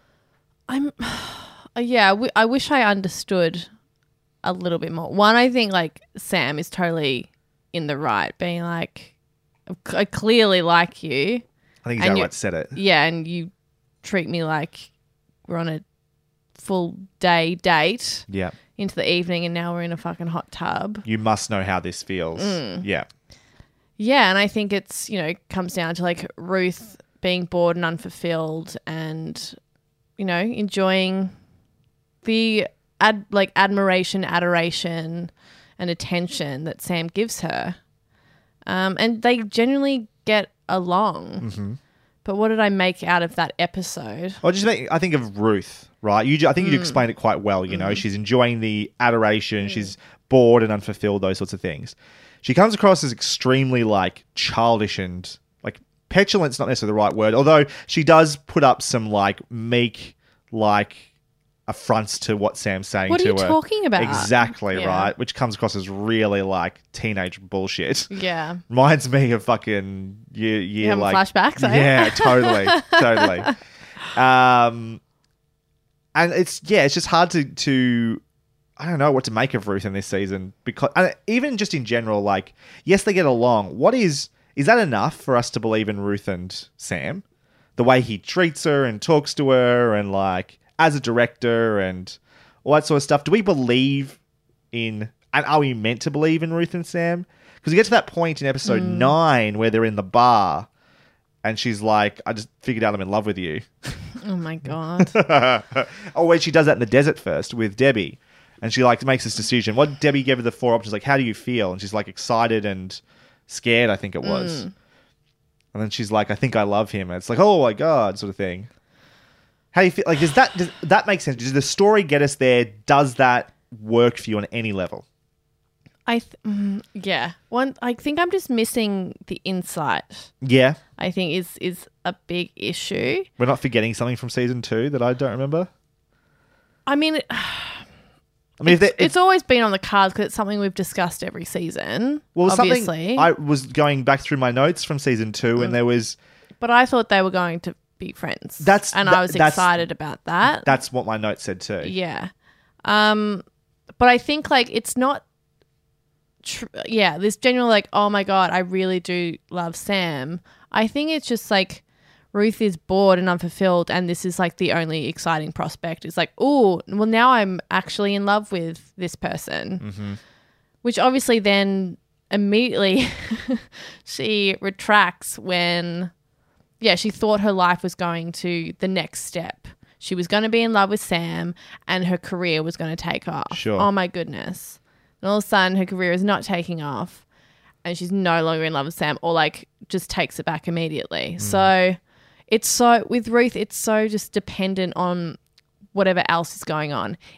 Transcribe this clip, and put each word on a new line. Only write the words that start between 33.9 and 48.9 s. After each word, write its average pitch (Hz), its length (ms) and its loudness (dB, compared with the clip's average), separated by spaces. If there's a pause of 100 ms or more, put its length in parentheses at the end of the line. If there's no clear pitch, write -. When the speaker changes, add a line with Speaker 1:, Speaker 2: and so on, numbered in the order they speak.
Speaker 1:
adoration 170 1080 -2 (480)
and 180 120 -6
attention 165 720 -6
that - 180 -10
Sam 170 240 -4
gives 214 360 -4
her. 160 340 -6 (880)
Um, 190 320 -2
and 226 240 -2
they 247 160 2
genuinely 254 720 -2 (160)
get 214 280 0 (160)
along. 180 720 -2 (120)
Speaker 2:
Mm-hmm. 101 200 -8 (520)
Speaker 1:
But 196 120 -6
what 214 120 2
did 220 100 0
I 214 120 4
make 185 340 0
out 175 180 2
of 170 140 -4
that 165 220 -2
episode? 170 840 -6
Speaker 2:
Well, 170 100 4
just 196 140 -2
make, - 240 0
I 165 80 2
think 170 160 0
of 110 240 -4
Ruth, 104 500 0 (140)
right? 107 240 2
You 143 100 4
ju-, 151 120 4
I 127 40 4
think 185 160 0
you 147 80 4
Speaker 1:
Mm. - 40 0
Speaker 2:
explained 135 300 0
it 110 40 -8
quite 104 260 0
well, 98 240 0
you 92 120 -6
know. 92 140 -4
Speaker 1:
Mm. 104 60 -2
Speaker 2:
She's 101 200 -4
enjoying 120 440 2
the 107 380 -4